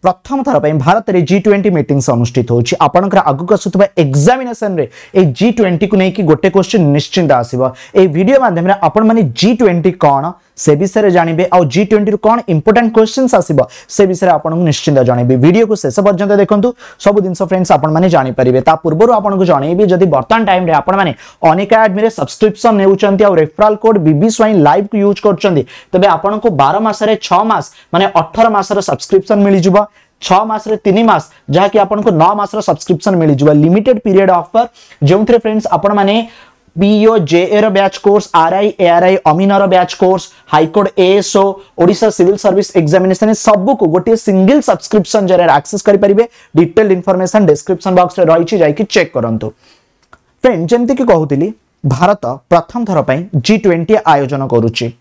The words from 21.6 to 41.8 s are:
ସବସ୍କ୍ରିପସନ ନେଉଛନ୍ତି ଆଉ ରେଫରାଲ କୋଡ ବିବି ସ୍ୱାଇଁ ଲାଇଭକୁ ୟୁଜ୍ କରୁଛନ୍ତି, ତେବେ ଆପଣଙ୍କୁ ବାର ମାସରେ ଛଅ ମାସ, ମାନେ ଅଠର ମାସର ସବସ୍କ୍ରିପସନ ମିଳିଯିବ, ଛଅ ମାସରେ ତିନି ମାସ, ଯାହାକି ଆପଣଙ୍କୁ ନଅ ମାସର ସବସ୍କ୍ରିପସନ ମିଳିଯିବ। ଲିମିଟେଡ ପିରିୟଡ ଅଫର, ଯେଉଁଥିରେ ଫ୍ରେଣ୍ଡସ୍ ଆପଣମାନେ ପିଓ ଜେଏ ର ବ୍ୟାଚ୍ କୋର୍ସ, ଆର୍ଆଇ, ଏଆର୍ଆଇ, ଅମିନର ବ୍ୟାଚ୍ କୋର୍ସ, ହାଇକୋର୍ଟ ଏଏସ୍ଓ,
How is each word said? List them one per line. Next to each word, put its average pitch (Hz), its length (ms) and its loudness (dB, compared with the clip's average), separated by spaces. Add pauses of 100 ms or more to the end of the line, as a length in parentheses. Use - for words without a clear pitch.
ସବସ୍କ୍ରିପସନ 214 600 -2
ନେଉଛନ୍ତି 196 460 2
ଆଉ 196 140 2
ରେଫରାଲ 214 320 0 (100)
କୋଡ 220 120 2 (120)
ବିବି 156 280 2
ସ୍ୱାଇଁ 220 200 0 (120)
ଲାଇଭକୁ 196 360 -2
ୟୁଜ୍ 202 220 -2
କରୁଛନ୍ତି, 180 380 0 (280)
ତେବେ 190 240 2
ଆପଣଙ୍କୁ 208 320 -4 (140)
ବାର 143 140 2 (120)
ମାସରେ 214 260 -2 (140)
ଛଅ 185 140 0 (100)
ମାସ, 170 140 -2 (280)
ମାନେ 175 120 2 (160)
ଅଠର 226 240 0 (100)
ମାସର 196 220 -2 (120)
ସବସ୍କ୍ରିପସନ 190 580 -2
ମିଳିଯିବ, 196 300 2 (440)
ଛଅ 190 200 0 (100)
ମାସରେ 214 240 -6 (100)
ତିନି 208 220 2
ମାସ, 170 160 0 (320)
ଯାହାକି 196 240 0
ଆପଣଙ୍କୁ 208 320 -2 (100)
ନଅ 175 140 2
ମାସର 208 320 -6
ସବସ୍କ୍ରିପସନ 180 540 -2
ମିଳିଯିବ। 147 280 2 (140)
ଲିମିଟେଡ 214 420 2
ପିରିୟଡ 190 240 2 (120)
ଅଫର, 226 220 -2 (440)
ଯେଉଁଥିରେ 214 320 2
ଫ୍ରେଣ୍ଡସ୍ 220 320 -4
ଆପଣମାନେ 202 440 0 (640)
ପିଓ 214 340 2 (180)
ଜେଏ 180 320 2
ର 220 120 0
ବ୍ୟାଚ୍ 196 300 0
କୋର୍ସ, 208 200 2 (180)
ଆର୍ଆଇ, 190 240 0 (180)
ଏଆର୍ଆଇ, 175 300 2 (160)
ଅମିନର 196 320 0 (100)
ବ୍ୟାଚ୍ 185 280 0
କୋର୍ସ, 185 220 0 (300)
ହାଇକୋର୍ଟ 160 360 0 (160)
ଏଏସ୍ଓ, 196 380 0 (380)